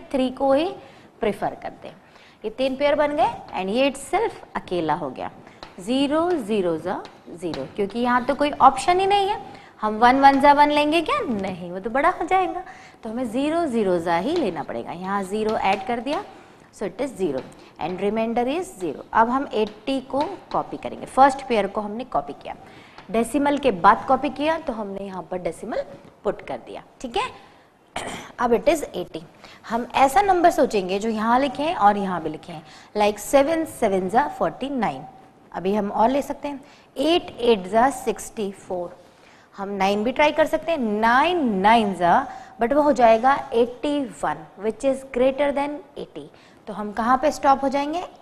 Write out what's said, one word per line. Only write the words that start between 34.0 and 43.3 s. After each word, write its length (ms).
ज़ा 180
फ़ोर्टी 300
नाइन। 340
अभी 220
हम 160
और 180
ले 120
सकते 260
हैं, 120
एट 320
एट 280
ज़ा 220
सिक्सटी 640
फ़ोर, 440
हम 120
नाइन 340
भी 80
try 200
कर 140
सकते 260
हैं, 80
नाइन 680
नाइन 340
ज़ा, 320
but 120
वो 80
हो 100
जाएगा 440